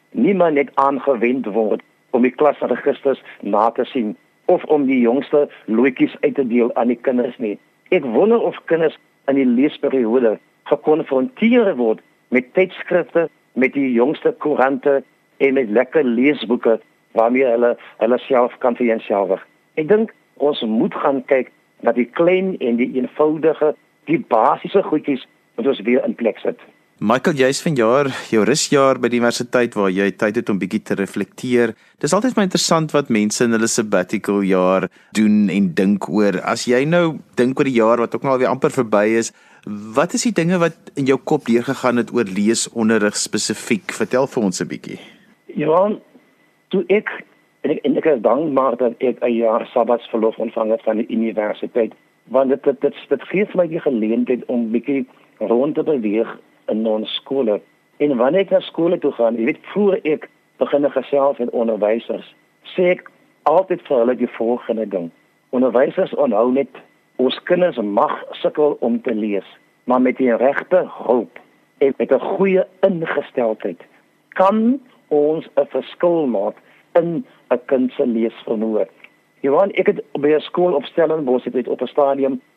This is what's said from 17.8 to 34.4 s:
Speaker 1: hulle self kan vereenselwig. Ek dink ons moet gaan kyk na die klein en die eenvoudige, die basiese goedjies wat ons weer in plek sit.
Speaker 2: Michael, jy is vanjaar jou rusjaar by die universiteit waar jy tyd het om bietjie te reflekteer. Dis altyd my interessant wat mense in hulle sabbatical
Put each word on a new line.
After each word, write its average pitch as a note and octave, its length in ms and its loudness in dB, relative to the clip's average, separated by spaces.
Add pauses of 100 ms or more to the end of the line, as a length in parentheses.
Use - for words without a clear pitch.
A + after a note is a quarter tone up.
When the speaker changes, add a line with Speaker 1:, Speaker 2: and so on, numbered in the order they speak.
Speaker 1:
hulle A#2 240 2
self B2 320 0
kan A#2+ 180 0
vereenselwig. G#2+ 680 0 (360)
Ek D#3 100 -4
dink G#3+ 260 2 (280)
ons C#3 240 0
moet A#2 380 0
gaan C#3 260 0
kyk C3 220 0 (340)
na A#2 80 2
die A#2+ 140 0 (100)
klein F#3 400 2
en A#2 240 -2
die A#2+ 160 0
eenvoudige, D3+ 760 0 (360)
die - 100 2
basiese D#3 640 0
goedjies D3 440 -4 (300)
wat B2 120 -2
ons A#2+ 160 -2
weer B2 220 2
in G#2+ 100 -4
plek A2 240 -2
sit. - 180 -6 (420)
Speaker 2:
Michael, B2+ 380 2
jy C3 100 4
is C#3 160 -4
vanjaar C3+ 420 2 (220)
jou A2 160 2
rusjaar C3+ 560 2
by A#2+ 80 0
die A#2+ 80 0
universiteit A#2+ 560 0
waar G2 160 0
jy F#2+ 240 0
tyd G#2+ 240 -2
het A#2+ 160 -6
om G2 80 -2
bietjie G2+ 240 -4
te - 140 -2
reflekteer. A2+ 720 -2 (260)
Dis D3 160 -2
altyd A3+ 240 0
my G#3 80 2
interessant E3 480 0
wat C#3+ 160 0
mense G#2+ 320 0
in A#2 140 2
hulle A2 120 2
sabbatical G2+ 800 0